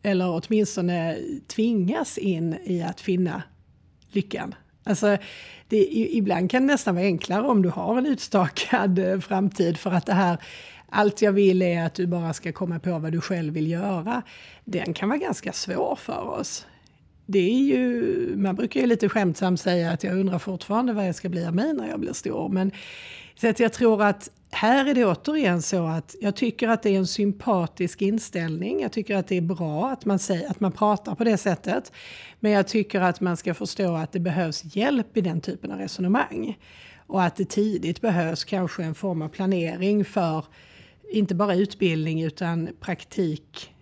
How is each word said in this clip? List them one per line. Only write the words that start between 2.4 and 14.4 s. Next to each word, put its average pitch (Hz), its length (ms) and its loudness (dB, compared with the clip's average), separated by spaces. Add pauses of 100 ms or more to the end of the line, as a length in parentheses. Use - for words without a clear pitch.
i 175 180 -2
att 170 180 -6
finna 180 420 0 (720)
lyckan. 190 420 -4 (300)
Alltså, 208 320 2 (520)
det, 220 80 2
i-, 214 420 2
ibland 185 320 2
kan 247 160 2
det 285 60 4
nästan 220 220 0
vara 175 100 0
enklare 196 420 0
om 226 160 4
du 175 60 4
har 202 300 0
en 254 80 0
utstakad, 196 920 2
eh, 190 220 2
framtid, 185 580 0
för 196 120 -4
att 175 160 0
det 208 60 0
här 175 260 4 (580)
"Allt 208 260 2
jag 208 100 6
vill 190 300 6
är 170 240 0
att 165 80 -4
du 180 120 0
bara 170 260 -2
ska 160 200 -6
komma 170 260 -4
på 170 200 -2
vad 160 140 -4
du 165 80 0
själv 165 340 -4
vill 156 160 0
göra", 190 520 -2 (420)